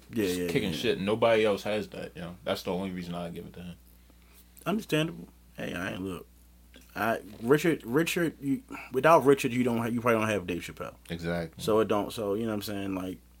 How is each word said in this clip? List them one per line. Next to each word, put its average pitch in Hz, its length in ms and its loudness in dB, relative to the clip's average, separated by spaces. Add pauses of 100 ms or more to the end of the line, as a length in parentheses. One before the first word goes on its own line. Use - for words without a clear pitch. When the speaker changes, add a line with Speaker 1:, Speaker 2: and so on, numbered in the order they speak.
(120)
Speaker 1:
Yeah, 110 140 0
Speaker 2:
just 90 140 0
Speaker 1:
yeah, 87 80 -2
Speaker 2:
kicking 104 240 0
Speaker 1:
yeah. 78 40 -4
Speaker 2:
shit. 107 240 0
Nobody 110 460 4
else 98 160 2
has 104 260 -4
that, 85 260 -10
yo. 87 200 -10 (100)
That's - 200 -2
the 98 80 -2
only 95 180 -2
reason 87 240 -8
I 87 160 -8
give 85 160 -12
it - 80 -18
to 87 80 -16
him. 87 120 -12 (920)
Speaker 1:
Understandable. 170 640 -2 (280)
Hey, - 180 -8
I 92 180 -6
ain't, 92 100 -8
look. 92 240 -8 (680)
I, 107 260 0 (220)
Richard, 151 440 4
Richard, 160 540 0
you, 139 220 -2 (300)
without 131 320 8
Richard, 139 280 6
you 123 120 2
don't 117 140 2
ha-, 117 80 0
you 117 160 -2
probably 113 180 6
don't 110 80 2
have 95 180 0
Dave 90 160 -4
Chappelle. - 320 -10 (140)
Speaker 2:
Exactly. 85 540 -4
Speaker 1:
So 110 180 4
it 104 80 2
don't, 104 240 0
so, 101 220 -2
you 110 80 -2
know 113 60 -2
what 107 80 -2
I'm 101 60 -6
saying? 98 320 -6
Like, 92 240 -6 (220)